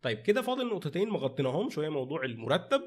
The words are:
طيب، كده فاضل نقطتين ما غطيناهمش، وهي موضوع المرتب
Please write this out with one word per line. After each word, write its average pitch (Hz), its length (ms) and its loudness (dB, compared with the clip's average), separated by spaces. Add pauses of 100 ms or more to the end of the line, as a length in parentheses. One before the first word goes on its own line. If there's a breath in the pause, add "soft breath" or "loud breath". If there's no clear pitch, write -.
طيب، 113 160 -2
كده 226 240 4
فاضل 254 240 0
نقطتين 185 420 0
ما 196 100 0
غطيناهمش، 143 600 0
وهي 156 120 0
موضوع 135 340 -2
المرتب 131 640 0